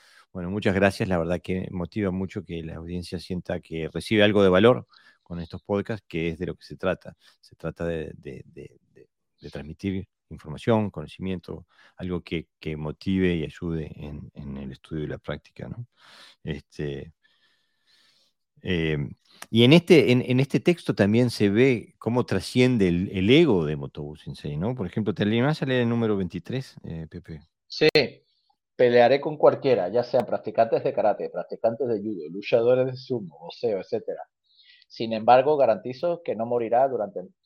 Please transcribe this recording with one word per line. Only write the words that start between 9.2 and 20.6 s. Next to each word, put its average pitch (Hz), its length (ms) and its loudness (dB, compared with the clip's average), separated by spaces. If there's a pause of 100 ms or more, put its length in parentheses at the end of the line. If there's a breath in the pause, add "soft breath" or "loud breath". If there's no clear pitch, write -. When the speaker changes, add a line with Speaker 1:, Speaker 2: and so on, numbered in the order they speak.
Speaker 1:
de 73 80 -16
transmitir 87 580 -8 (220)
información, 98 600 -2
conocimiento, 85 760 -10 (300 soft breath)
algo 90 240 -6
que, 82 260 -8 (120)
que 78 180 -8
motive 87 580 0
y 78 80 -2
ayude 80 520 -8
en, 76 380 -14
en 71 220 -12
el 67 160 -12
estudio 76 320 -10
y 71 40 -8
la 67 100 -10
práctica, - 500 -12
¿no? - 180 -12 (580 soft breath)
Este, 73 680 -10 (1500)
eh, 80 360 0 (520 loud breath)
y 117 140 4
en 131 100 8
este, 160 400 6
en, 123 80 2
en 127 180 0
este 139 220 0